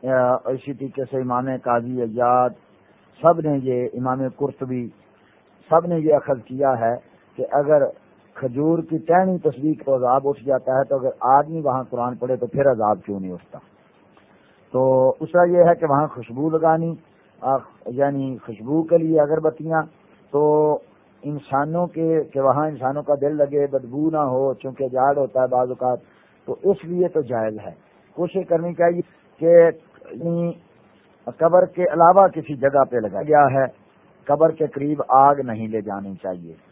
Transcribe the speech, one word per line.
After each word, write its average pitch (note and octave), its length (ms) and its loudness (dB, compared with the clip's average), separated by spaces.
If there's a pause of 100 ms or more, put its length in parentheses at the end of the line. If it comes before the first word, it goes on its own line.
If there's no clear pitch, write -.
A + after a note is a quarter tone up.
آ، B2+ 300 2
اسی B2+ 400 -6
طریقے C3 380 -10
سے C3+ 60 -4
امام B2 300 -2 (160)
قاضی B2 380 -2
عیاض، A#2+ 500 2 (680)
سب E3+ 180 4
نے D3+ 240 -2
یہ، B2+ 300 -2
امام C3 280 -4 (140)
قرطبی، B2+ 540 -6 (800)
سب E3 160 4
نے E3+ 140 -2
یہ D#3 140 2
اخذ C3+ 320 -2
کیا C3 340 0
ہے A#2 160 0 (400)
کہ B2+ 160 -6
اگر C#3+ 320 4 (500)
کھجور C#3+ 460 -2
کی D#3+ 180 -6
ٹہنی F3+ 400 2
تسبیح D3+ 360 -2 (120)
کو C3+ 100 0
عذاب B2+ 320 0
اٹھ A#2+ 160 -4
جاتا C3 280 -2
ہے C3+ 120 2
تو C#3 120 -2
اگر C3 140 -2 (100)
آدمی D3+ 420 2
وہاں C3 220 -2
قرآن B2 320 -6
پڑھے B2+ 200 -4
تو A#2+ 120 -6
پھر C#3 240 2
عذاب G#2+ 340 0
کیوں G2+ 140 -8
نہیں F#2+ 120 -10
اٹھتا؟ - 280 -16 (1120)
تو C3 480 4
دوسرا F3 240 2
یہ F3 260 4
ہے E3+ 60 6
کہ E3 100 -4
وہاں D3 220 2
خوشبو B2 420 -6
لگانی، D#3+ 460 0 (460)
آ، C3+ 160 0 (280)
یعنی C3+ 600 -2
خوشبو B2 380 -4
کے D#3+ 140 2
لیے D#3+ 240 2
اگربتیاں، D#3 600 -2 (500)
تو D3+ 460 2 (460)
انسانوں D3 640 -4
کے، D#3+ 360 -2
کہ C#3 160 -8
وہاں C3+ 280 2
انسانوں C#3 360 -6
کا D3 180 0
دل D3 160 -2
لگے، C#3+ 300 0
بدبو C3+ 420 -4
نہ D#3 80 -4
ہو، C3+ 360 0
چونکہ C3+ 340 -8
جاڑ C3+ 300 0
ہوتا C3 240 0
ہے B2+ 60 2
بعض B2+ 220 0
اوقات، B2 300 -4 (460)
تو B2+ 180 -8
اس G3 200 2
لیے F3 240 -2
تو E3+ 140 -4
جائز A2+ 440 -4
ہے۔ F#2 60 -16 (420)
کوشش F3 360 -6
کرنی E3+ 240 -2
چاہیے E3+ 280 0 (360)
کہ، E3+ 320 8 (420)
یعنی، E3+ 400 -4 (880)
قبر E3+ 280 4
کے F3 180 -4
علاوہ E3+ 440 6
کسی D3+ 280 -6
جگہ C#3 340 2
پہ B2 60 -6
لگایا G#2 280 -4
گیا D3 360 4
ہے، C3+ 60 2 (600)
قبر D3+ 260 2
کے D#3 160 -4
قریب C#3+ 400 -6
آگ C#3 280 6
نہیں A2+ 320 -8
لے A2 140 -6
جانی G2 420 -10
چاہیے۔ F2+ 300 -10 (180)